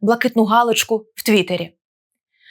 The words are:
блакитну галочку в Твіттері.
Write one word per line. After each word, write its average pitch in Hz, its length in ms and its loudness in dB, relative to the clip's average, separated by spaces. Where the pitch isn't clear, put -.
блакитну 233 440 0
галочку 220 600 0
в - 60 -14
Твіттері. 180 520 -2